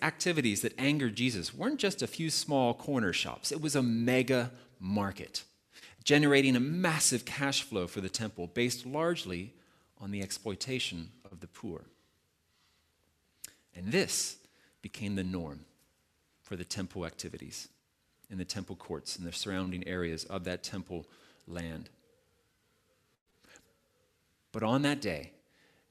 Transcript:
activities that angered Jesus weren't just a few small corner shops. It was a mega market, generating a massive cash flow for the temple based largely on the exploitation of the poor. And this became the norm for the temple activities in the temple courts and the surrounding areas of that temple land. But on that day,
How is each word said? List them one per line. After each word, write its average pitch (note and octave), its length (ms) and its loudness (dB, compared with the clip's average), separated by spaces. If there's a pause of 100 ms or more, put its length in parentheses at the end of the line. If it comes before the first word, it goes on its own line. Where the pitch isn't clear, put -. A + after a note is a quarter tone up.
activities D3 600 2
that A#2 140 0
angered C3+ 380 2
Jesus A2 400 0
weren't A3 240 0
just G3 240 0
a A#2+ 60 -2
few D#3+ 220 -2
small C3 440 4
corner A#2 380 0
shops. - 400 -2
It D#3 80 -4
was D3+ 160 0
a C3+ 60 6
mega B2 680 4 (300)
market, G2 640 -2 (580)
generating C#3+ 540 8
a A#2+ 40 4
massive D#3 640 2
cash C#3 380 0
flow F#2+ 240 -2
for G2+ 140 -6
the F#2+ 80 -4
temple F#2+ 400 -4
based B2 360 0
largely B2+ 680 -2 (460)
on G2+ 100 -8
the G2+ 100 -4
exploitation G2 920 -4 (180)
of F#2 80 -18
the F2+ 80 -14
poor. F2 380 -10 (1900)
And F#2 200 -4
this - 460 0 (440)
became G#2 320 -4
the F#2+ 80 0
norm E2+ 380 -4 (840)
for - 140 -8
the F2 80 -8
temple F#2 420 -6
activities - 600 -10 (600)
in F#2+ 100 -8
the F2+ 60 -4
temple F#2+ 300 -8
courts - 400 -8
and F2 100 -10
the E2+ 80 -6
surrounding F#2 540 -4
areas E2+ 380 -2
of F#2+ 180 -6
that F2+ 220 -4
temple F2+ 420 -8 (400)
land. E2 440 -8 (2500)
But G#2+ 120 -2
on A#2 180 6
that C#3+ 220 2
day, D#2+ 300 -4 (580)